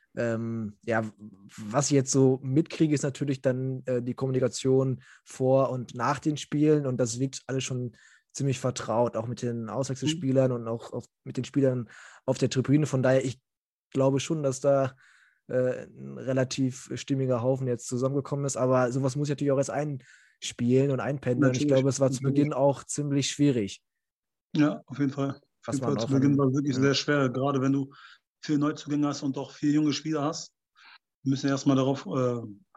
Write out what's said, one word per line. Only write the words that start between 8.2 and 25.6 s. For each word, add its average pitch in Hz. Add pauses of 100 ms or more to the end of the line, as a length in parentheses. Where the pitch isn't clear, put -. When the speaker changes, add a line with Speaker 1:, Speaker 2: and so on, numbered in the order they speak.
Speaker 1:
ziemlich 139
vertraut, 120
auch 110
mit 120
den 117
Auswechselspielern 135
Speaker 2:
Mhm. -
Speaker 1:
und 117
auch 117
auf, 113 (180)
mit 131
den 123
Spielern 127 (380)
auf 131
der 127
Tribüne. 139
Von 131
daher, 131
ich - (500)
glaube 135
schon, 156
dass 135
da, 139 (540)
äh, 127
ein 135
relativ 131
stimmiger 127
Haufen 131
jetzt 120
zusammengekommen 135
ist, 131
aber 127
sowas 135
muss 147
ich -
natürlich 143
auch 127
erst 110
einspielen 135
und 127
einpendeln. 127
Und 127
ich 147
Speaker 2:
Natürlich, -
Speaker 1:
glaube, 135
es 131
war 131
zu 127
Speaker 2:
natürlich. -
Speaker 1:
Beginn 143
auch 135
ziemlich 143
schwierig. 123 (760)
Speaker 2:
Ja, 151
auf 131
jeden 139
Fall. 139 (260)